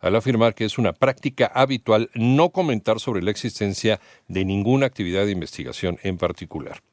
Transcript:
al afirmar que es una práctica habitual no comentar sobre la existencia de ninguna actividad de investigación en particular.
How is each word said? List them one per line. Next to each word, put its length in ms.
al 160
afirmar 380
que 100
es 140
una 160
práctica 600
habitual 600
no 340
comentar 500
sobre 240
la 80
existencia 680
de 180
ninguna 420
actividad 400
de 60
investigación 720
en 140
particular. 680